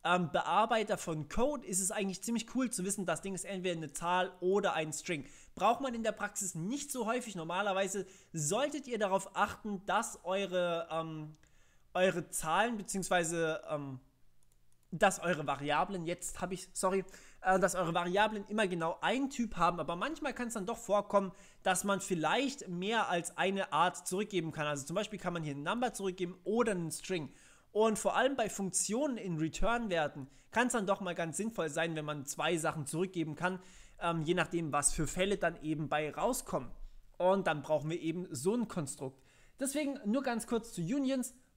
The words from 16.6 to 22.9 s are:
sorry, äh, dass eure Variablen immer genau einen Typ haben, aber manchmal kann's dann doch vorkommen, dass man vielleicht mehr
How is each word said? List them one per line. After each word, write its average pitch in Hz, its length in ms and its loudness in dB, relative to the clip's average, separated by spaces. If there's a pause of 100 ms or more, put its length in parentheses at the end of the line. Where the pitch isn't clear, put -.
sorry, 190 320 2 (380)
äh, 185 180 6
dass 185 140 4
eure 170 180 2
Variablen 202 540 2
immer 208 200 2
genau 170 360 0
einen 262 260 2
Typ 233 300 -2
haben, 175 220 4
aber 165 160 -2
manchmal 277 360 -4
kann's 233 220 -6
dann 196 100 -4
doch 220 140 -4
vorkommen, 202 540 2 (300)
dass 185 220 2
man 196 160 2
vielleicht 190 680 0
mehr 185 420 0